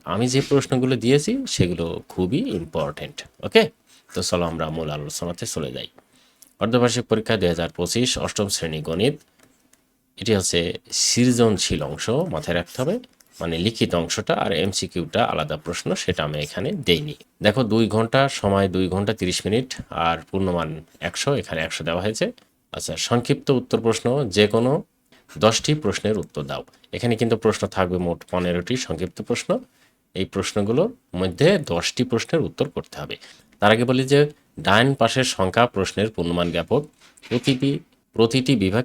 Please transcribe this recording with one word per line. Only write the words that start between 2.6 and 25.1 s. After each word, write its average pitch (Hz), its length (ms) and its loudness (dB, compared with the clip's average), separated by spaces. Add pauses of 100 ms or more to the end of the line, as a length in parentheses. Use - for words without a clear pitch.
ইম্পর্টেন্ট। 73 560 -6 (300)
ওকে, 220 160 6 (480)
তো 92 120 -4
চলো 87 280 0
আমরা 80 160 -4 (100)
মূল 80 140 -4
আলোচনাতে 76 540 -8 (100)
চলে 73 220 -4
যাই। 60 120 -10 (760)
অর্ধবার্ষিক 120 480 2
পরীক্ষা 110 260 2
দুই 95 120 2
হাজার 85 280 -2
পঁচিশ 113 420 0
অষ্টম - 300 -2
শ্রেণী 80 320 -6
গণিত, 92 360 0 (1000)
এটি 110 160 0
হচ্ছে 92 260 0 (460)
সৃজনশীল 117 760 2
অংশ, 71 240 -6 (280)
মাথায় 85 240 -2
রাখতে - 240 -6
হবে, 165 120 0 (460)
মানে 85 180 -4
লিখিত 95 360 0
অংশটা, 85 400 -2
আর 101 180 -2 (120)
এমসিকিউটা 90 600 -2
আলাদা 78 320 -2
প্রশ্ন, 82 380 -8
সেটা - 300 -2
আমি 76 220 -4
এখানে 98 220 -6 (180)
দেইনি। 76 300 0 (260)
দেখো, 104 180 4 (120)
দুই 113 140 4
ঘন্টা 113 340 2 (200)
সময়, 98 280 2
দুই 92 200 0
ঘন্টা 98 320 0
তিরিশ 90 240 0
মিনিট, 113 240 0 (380)
আর 82 100 2 (120)
পূর্ণমান 87 400 -2 (320)
একশো, 87 300 -4 (100)
এখানে 80 260 -6
একশো - 180 -8
দেওয়া 85 200 -2
হয়েছে। 110 220 -2 (460)
আচ্ছা, - 200 -8 (160)
সংক্ষিপ্ত 123 420 0
উত্তর 123 300 0
প্রশ্ন, 113 260 0 (300)
যে 104 180 6
কোনো 123 180 2 (640)